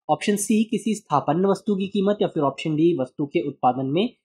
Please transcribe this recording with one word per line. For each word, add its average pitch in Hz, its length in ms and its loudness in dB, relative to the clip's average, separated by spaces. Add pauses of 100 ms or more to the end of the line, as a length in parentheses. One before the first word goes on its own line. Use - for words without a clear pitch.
(100)
ऑप्शन 196 260 0
सी 214 280 2
किसी 220 300 -2
स्थापन्न 156 520 0
वस्तु 196 300 0
की 190 100 -4
कीमत, 202 360 0
या 175 60 2
फिर 165 140 -4
ऑप्शन 147 340 -2
डी 165 240 2
वस्तु 135 260 -4
के 143 220 -2
उत्पादन 135 380 0
में 175 280 -2 (100)